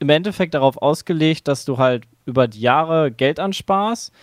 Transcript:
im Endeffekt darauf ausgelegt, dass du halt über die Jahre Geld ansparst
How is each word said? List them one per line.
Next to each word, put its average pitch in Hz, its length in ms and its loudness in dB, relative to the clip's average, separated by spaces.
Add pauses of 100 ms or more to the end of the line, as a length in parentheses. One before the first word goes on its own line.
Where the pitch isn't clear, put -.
im 143 80 -2
Endeffekt 175 460 0
darauf 135 240 0
ausgelegt, 156 680 0
dass 143 180 -2
du 131 140 -4
halt 127 260 2 (200)
über 123 240 2
die 107 120 -16
Jahre 151 520 2
Geld 139 280 0
ansparst 196 720 -4 (100)